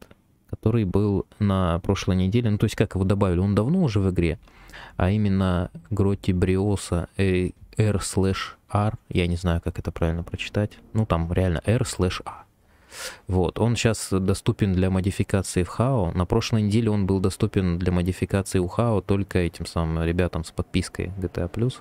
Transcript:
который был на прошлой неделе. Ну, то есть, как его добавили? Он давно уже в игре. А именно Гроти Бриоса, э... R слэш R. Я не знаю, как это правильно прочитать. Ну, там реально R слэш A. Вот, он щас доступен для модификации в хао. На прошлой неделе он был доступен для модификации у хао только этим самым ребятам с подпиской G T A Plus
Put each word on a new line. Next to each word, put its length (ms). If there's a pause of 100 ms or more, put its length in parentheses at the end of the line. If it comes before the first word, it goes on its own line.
(500)
который 360
был 400 (140)
на 400
прошлой 360
неделе. 360
Ну, 60
то 80
есть, 100
как 200
его 80
добавили? 360
Он 160
давно 280
уже 160
в 120
игре. 260 (580)
А 140
именно 600 (180)
Гроти 420
Бриоса, 840
э... 320 (280)
R 240
слэш 560 (120)
R. 280 (120)
Я 180
не 80
знаю, 260
как 180
это 120
правильно 320
прочитать. 540 (160)
Ну, 120
там 280
реально 320
R 200
слэш 400
A. 180 (840)
Вот, 300
он 200
щас 340
доступен 600
для 160
модификации 760
в 60
хао. 420
На 140
прошлой 380
неделе 280
он 140
был 160
доступен 580
для 140
модификации 640
у 80
хао 320
только 400
этим 260
самым 380
ребятам 400
с 80
подпиской 680
G 120
T 120
A 40
Plus 360